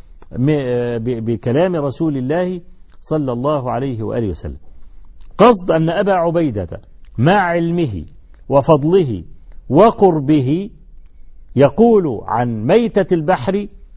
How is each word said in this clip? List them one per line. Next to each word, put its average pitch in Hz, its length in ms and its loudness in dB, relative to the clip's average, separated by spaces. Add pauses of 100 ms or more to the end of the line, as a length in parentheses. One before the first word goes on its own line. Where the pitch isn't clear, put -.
(360)
م-، 131 140 2
آه، 123 480 -2
ب-، 113 260 -6
بكلام 127 520 -2
رسول 143 400 -4
الله 170 440 -4 (400)
صلى 147 320 -4
الله 127 380 -2
عليه 120 320 -4
وآله 107 260 -4
وسلم. 78 300 -8 (800)
قصد 190 320 4
أن 160 200 2
أبا 190 220 0
عبيدة 160 680 -2 (380)
مع 147 140 4
علمه 170 720 0 (440)
وفضله 139 760 2 (440)
وقربه 160 1040 4 (840)
يقول 160 680 4
عن 110 420 -2
ميتة 196 480 2
البحر 185 540 -2 (280)